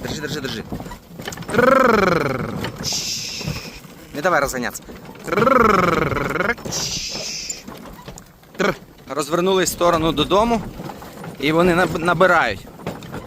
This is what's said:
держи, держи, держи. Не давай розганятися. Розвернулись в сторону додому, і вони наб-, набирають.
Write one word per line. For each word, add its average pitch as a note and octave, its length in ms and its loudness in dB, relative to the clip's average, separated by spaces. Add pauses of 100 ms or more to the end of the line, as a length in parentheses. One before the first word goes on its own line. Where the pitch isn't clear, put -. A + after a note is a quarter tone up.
держи, - 180 -6
держи, D3 200 -6
держи. A#2 220 -6 (3500)
Не D3 60 -6
давай E3 200 4
розганятися. B2 420 -4 (4000)
Розвернулись E3+ 600 2
в - 40 -4
сторону E3 380 2
додому, G#3 500 2 (800)
і D3 120 2
вони E3+ 240 4
наб-, E3+ 240 2
набирають. D#3+ 680 2 (600)